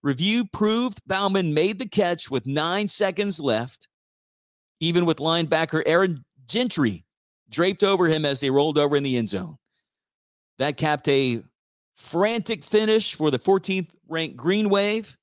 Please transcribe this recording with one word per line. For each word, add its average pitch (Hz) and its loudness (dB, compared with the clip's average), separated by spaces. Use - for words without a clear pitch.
review 180 -2
proved 220 -2
Bauman 190 0
made 185 0
the 247 -6
catch 175 -2
with 131 -2
nine 165 -2
seconds 202 -2
left, 123 -4
even 170 2
with 160 2
linebacker 160 0
Aaron 170 2
Gentry 143 -2
draped 175 0
over 185 4
him 156 2
as 139 0
they 135 0
rolled 143 2
over 147 2
in 143 2
the 131 0
end 113 -2
zone." 90 -8
That 143 -2
capped 151 -2
a 131 2
frantic 220 -4
finish 214 2
for 156 0
the 127 0
fourteenth 190 0
ranked 160 -6
Green 196 0
Wave. 202 0